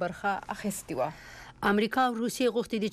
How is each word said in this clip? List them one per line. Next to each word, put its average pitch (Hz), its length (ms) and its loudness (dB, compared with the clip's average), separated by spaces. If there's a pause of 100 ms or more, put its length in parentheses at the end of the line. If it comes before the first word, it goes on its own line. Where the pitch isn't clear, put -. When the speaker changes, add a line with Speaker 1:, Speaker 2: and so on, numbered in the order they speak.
Speaker 1:
برخه 196 280 -2 (220)
اخیستې - 440 -6
وه. 139 100 2 (640)
Speaker 2:
امریکا 226 320 4
او 240 80 2
روسیې 233 400 0
غوښتي 233 280 0
دي 214 100 0